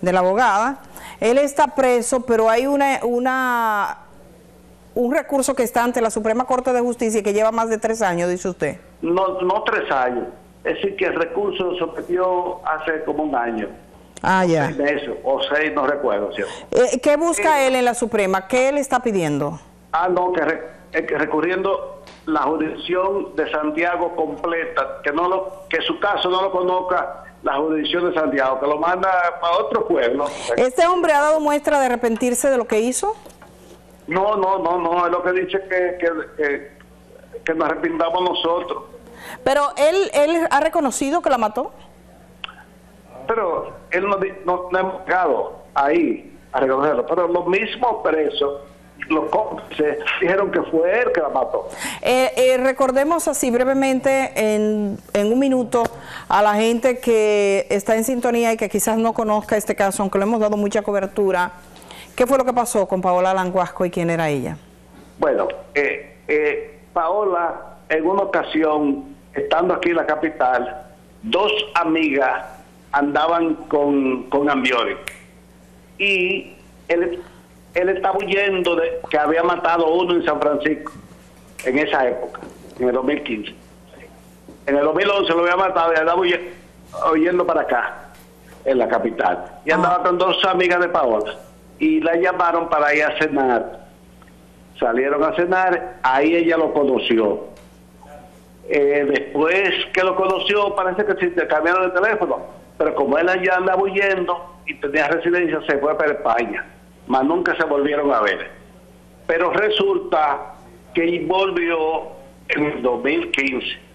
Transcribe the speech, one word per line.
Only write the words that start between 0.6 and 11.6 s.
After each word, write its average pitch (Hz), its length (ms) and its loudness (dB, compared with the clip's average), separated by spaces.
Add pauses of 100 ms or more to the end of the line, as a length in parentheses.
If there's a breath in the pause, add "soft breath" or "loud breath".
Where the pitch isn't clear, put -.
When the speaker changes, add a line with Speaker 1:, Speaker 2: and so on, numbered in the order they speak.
Speaker 1:
Él 233 180 2
está 285 380 2
preso, 247 500 2
pero 226 240 4
hay 233 160 2
una, 277 380 2
una, 240 960 0 (960)
un 240 180 0
recurso 277 420 0
que 269 60 -2
está 233 220 0
ante 240 180 0
la 220 80 2
Suprema 220 360 -2
Corte 254 280 0
de 247 80 2
Justicia 233 380 0
y 196 40 -6
que 208 100 0
lleva 214 180 2
más 226 180 0
de 220 80 0
tres 226 240 -2
años, 175 280 0
dice 180 200 -2
usted. 165 280 -4 (240)
Speaker 2:
No, 185 400 0
no 190 220 0
tres 214 280 -2
años. 127 340 0 (380)
Es 160 120 -2
decir, 196 200 -4
que 185 100 -2
el 165 100 -2
recurso 180 580 -2